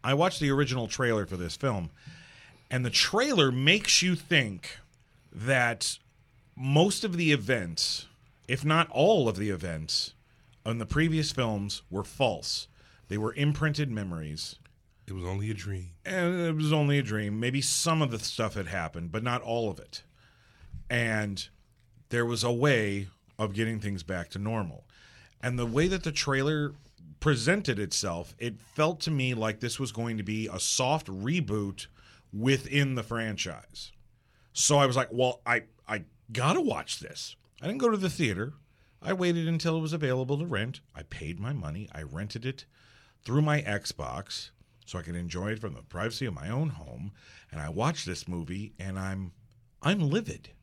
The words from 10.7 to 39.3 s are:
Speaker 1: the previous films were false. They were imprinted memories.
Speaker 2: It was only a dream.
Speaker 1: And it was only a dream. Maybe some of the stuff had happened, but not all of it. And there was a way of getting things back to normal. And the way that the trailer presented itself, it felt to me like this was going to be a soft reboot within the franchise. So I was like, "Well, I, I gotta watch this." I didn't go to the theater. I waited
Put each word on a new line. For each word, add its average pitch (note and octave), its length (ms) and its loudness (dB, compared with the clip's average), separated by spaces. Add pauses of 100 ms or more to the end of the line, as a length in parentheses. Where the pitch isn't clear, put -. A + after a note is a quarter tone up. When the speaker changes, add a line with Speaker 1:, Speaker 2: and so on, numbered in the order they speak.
Speaker 1:
the A2 80 -6
previous D#3 460 2
films G#2+ 580 -2
were G2 140 -4
false. - 640 0 (420)
They G#2 100 -2
were G#2+ 160 -2
imprinted D3 560 2
memories. E2 680 -6 (500)
Speaker 2:
It G2+ 60 -10
was F#2 120 -6
only G2 260 -4
a A2 40 -4
dream. F#2 360 -8 (140)
Speaker 1:
And F3+ 360 0
it E3 160 0
was D3+ 160 2
only C#3+ 260 4
a C#3 40 2
dream. G#2+ 360 -2
Maybe B2+ 220 0
some D#3+ 400 2
of C#3+ 100 4
the A2+ 80 -4
stuff - 360 -2
had F#2+ 140 -4
happened, E2+ 440 -6
but A2 100 -2
not A#2+ 200 -2
all A#2 280 0
of F2 80 -8
it. - 240 -16 (840)
And A2 580 0 (600)
there A#2+ 160 2
was A#2 200 0
a A#2+ 80 4
way A2 560 2 (300)
of G#2+ 140 0
getting A2 280 0
things G2 220 -4
back F2 280 -6
to - 80 -8
normal. G2+ 460 -4 (600)
And B2 140 0
the A#2+ 80 0
way C#3+ 220 2
that F#3 160 0
the E3 60 0
trailer C#3+ 600 2 (480)
presented C#3 580 4
itself, F2 600 -4
it A2+ 200 -6
felt D#3+ 440 0
to D#3+ 80 -2
me B2+ 240 2
like A2 260 0
this A#2+ 180 -4
was A#2+ 140 -4
going A2+ 240 -4
to G#2 60 -4
be G#2+ 280 -2
a F#2 80 -6
soft C3+ 480 2
reboot G#2 800 -2 (460)
within C3+ 600 2
the A#2 80 -2
franchise. G#2+ 880 -6 (600)
So - 240 6
I C#3 80 8
was B2 100 2
like, B2+ 160 2
"Well, B2 320 2
I, A#2 200 2 (220)
I G#2+ 180 -4 (280)
gotta D#3 300 2
watch - 380 -2
this." - 360 -12 (240)
I - 60 -6
didn't A#3+ 160 -4
go A#3 80 6
to G#3+ 80 2
the F#3 100 0
theater. A#2+ 460 -2 (480)
I F3+ 100 -2
waited F3 340 2